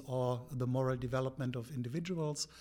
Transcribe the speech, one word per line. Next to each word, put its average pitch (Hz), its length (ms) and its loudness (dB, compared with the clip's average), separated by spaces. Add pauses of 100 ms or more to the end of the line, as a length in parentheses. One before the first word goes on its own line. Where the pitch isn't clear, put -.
or 123 340 2 (100)
the 127 160 0
moral 131 300 4
development 127 580 0
of 120 160 -6
individuals 151 800 -2 (120)